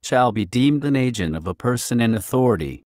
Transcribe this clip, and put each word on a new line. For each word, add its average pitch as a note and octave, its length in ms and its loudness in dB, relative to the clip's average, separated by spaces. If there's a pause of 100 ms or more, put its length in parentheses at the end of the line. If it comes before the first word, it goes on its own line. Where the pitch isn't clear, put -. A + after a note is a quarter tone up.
shall B2+ 300 2
be G#2 140 -2
deemed C#3 400 2
an C#3+ 100 0
agent A2+ 400 -2
of D#2+ 100 -8
a F2+ 80 -4
person A#2+ 460 -2
in A2+ 160 2
authority. G#2 680 0 (140)